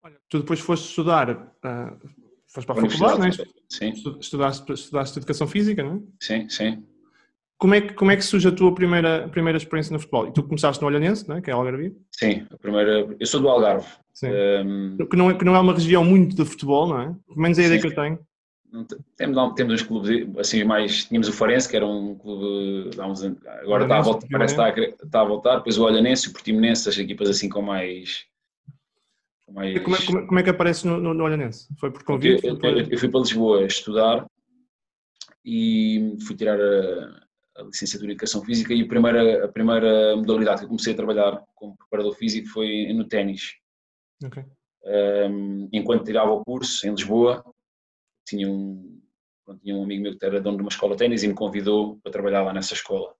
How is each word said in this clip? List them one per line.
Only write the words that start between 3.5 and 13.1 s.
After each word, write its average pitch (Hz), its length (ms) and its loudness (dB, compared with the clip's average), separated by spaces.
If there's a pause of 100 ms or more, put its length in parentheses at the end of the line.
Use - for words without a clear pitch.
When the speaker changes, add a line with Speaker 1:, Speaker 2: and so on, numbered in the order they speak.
Speaker 2:
sim. 107 220 -6
Speaker 1:
Estu-, - 280 -10
estudaste, 139 540 -4
estudaste 139 460 -6
educação 147 280 -4
física, 208 360 0
não 151 140 -6
é? 214 40 -8 (180)
Speaker 2:
Sim, - 300 -6
sim. - 380 -6 (720)
Speaker 1:
Como 196 160 6
é 208 60 6
que, 208 120 -6
como 196 180 4
é 196 60 6
que 196 60 -4
surge 185 240 2
a 180 40 6
tua 185 240 6
primeira, 165 540 2
primeira 165 280 0
experiência 156 360 -4
no 151 60 -4
futebol? 120 280 -2
E - 60 -12
tu 143 100 2
começaste 147 380 0
no 147 60 0
Olhanense, 160 420 0
não 156 80 -6
é? 180 40 -8
Que 156 80 -8
é 127 40 -4
Algarvio? 131 420 -4 (160)
Speaker 2:
Sim, - 400 -2
a - 60 -20
primeira, 104 600 0